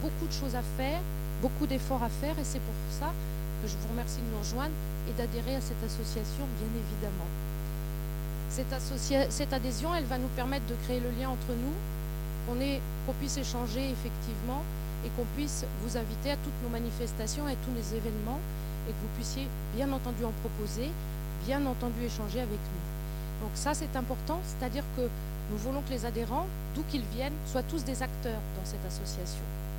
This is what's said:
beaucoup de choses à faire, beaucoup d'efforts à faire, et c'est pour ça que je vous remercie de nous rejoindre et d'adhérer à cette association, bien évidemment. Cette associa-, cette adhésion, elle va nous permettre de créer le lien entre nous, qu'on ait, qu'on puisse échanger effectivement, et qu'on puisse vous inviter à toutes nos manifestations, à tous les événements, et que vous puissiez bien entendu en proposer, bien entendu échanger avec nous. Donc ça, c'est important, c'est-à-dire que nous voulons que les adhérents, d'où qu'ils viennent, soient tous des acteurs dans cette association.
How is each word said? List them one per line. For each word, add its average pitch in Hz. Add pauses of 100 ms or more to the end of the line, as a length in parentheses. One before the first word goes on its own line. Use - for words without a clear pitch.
beaucoup 330
de -
choses 269
à 247 (160)
faire, 277 (460)
beaucoup 269
d'efforts 262
à 233
faire, 285
et 269
c'est 269
pour - (160)
ça 311 (500)
que -
je -
vous -
remercie 233
de 233
nous 214
rejoindre 269 (320)
et 233
d'adhérer 247
à 269
cette -
association, - (100)
bien 220
évidemment. 208 (1200)
Cette 254
associa-, 262
cette 262
adhésion, 262
elle 302
va 254
nous 254
permettre 262
de 247 (140)
créer 247
le 247
lien 262
entre 254
nous, 254 (720)
qu'on 240
ait, 277 (240)
qu'on 262
puisse -
échanger 254
effectivement, 254 (400)
et -
qu'on 240
puisse 294 (200)
vous 247
inviter 254
à 285
toutes 254
nos 240
manifestations, 233
à 277
tous 254
les 226
événements, 220 (480)
et -
que 214
vous 220
puissiez - (300)
bien 269
entendu 247
en 226
proposer, 214 (560)
bien 269
entendu 240
échanger 220
avec 208
nous. - (600)
Donc -
ça, 294
c'est 302
important, 262
c'est-à-dire 254 (140)
que 254 (500)
nous 214
voulons 262
que 269
les 240
adhérents, 233 (260)
d'où 311
qu'ils 262 (100)
viennent, 277
soient 254
tous 320
des 254
acteurs 240 (160)
dans -
cette -
association. - (340)